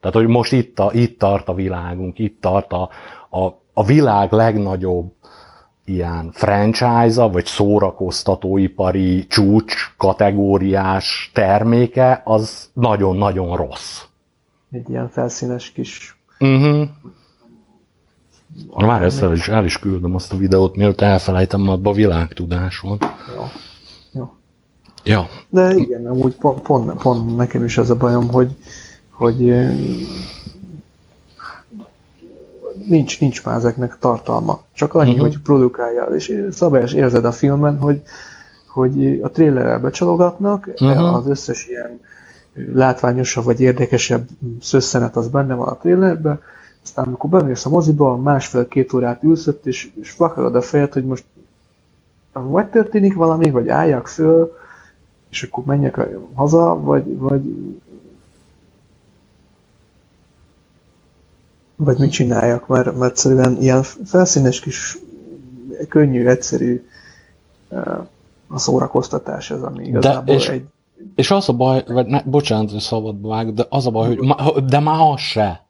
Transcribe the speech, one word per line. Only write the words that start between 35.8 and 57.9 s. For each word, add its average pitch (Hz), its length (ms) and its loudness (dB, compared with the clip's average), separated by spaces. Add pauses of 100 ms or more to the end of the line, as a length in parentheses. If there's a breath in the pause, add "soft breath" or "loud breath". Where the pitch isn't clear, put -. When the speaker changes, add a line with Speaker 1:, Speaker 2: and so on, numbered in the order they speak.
Speaker 2:
és 202 460 -4
szabályos 139 420 2
érzed 123 320 2
a 120 80 2
filmen, 147 460 0
hogy, 143 240 0 (680 loud breath)
hogy 135 540 0
a - 80 -4
trailerrel 127 500 2
becsalogatnak, 175 960 0
Speaker 1:
Mhm. 135 200 4
Speaker 2:
az 170 300 2
összes 139 380 -6
ilyen 120 340 -12 (720 soft breath)
látványosabb 127 720 0
vagy 120 160 0
érdekesebb 123 680 0 (320)
szösszenet 127 560 0
az 117 120 -2
benne 135 260 -2
van 123 140 -4
a 120 80 -8
trailerben, 170 640 0 (420 loud breath)
aztán - 240 -8
amikor 127 240 -6
bemész 147 360 0
a - 20 -4
moziba, 147 480 2
másfél-két 131 760 0
órát 120 300 -2
ülsz 160 240 2
ott, - 200 -4
és, - 240 -6 (100)
és - 160 -18
vakarod 131 380 0
a 123 80 4
fejed, 143 300 0
hogy 131 120 -2
most 131 200 -6 (1080)
vagy 135 340 -2
történik 208 480 2
valami, 165 360 2
vagy 120 180 0
álljak 139 400 0
föl, 165 480 2 (760 loud breath)
és - 120 -10
akkor 127 220 -10
menjek 139 320 0
a-, 104 120 -2 (260)
haza, 160 460 2
vagy, 143 380 0
vagy, 135 240 -2 (4000)